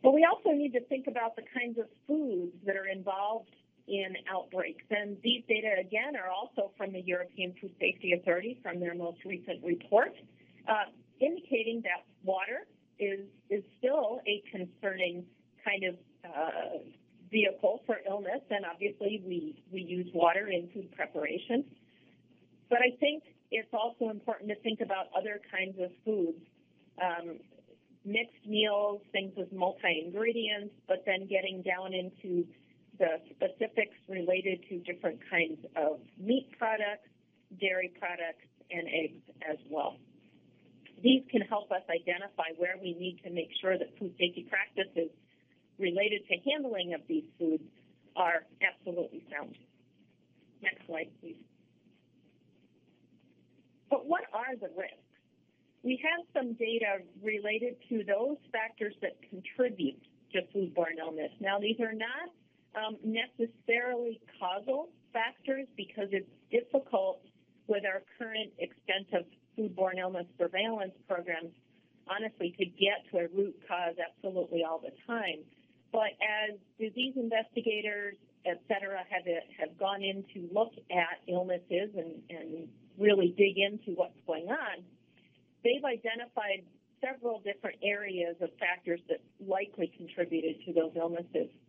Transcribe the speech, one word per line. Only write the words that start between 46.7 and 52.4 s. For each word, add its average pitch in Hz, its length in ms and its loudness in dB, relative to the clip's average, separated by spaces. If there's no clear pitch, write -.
of 151 140 -4
these 160 160 0
foods 160 240 2
are 170 300 2
absolutely 175 680 -4
sound. 147 240 -8
Next - 240 -2
slide, 160 240 -6
please. - 200 -16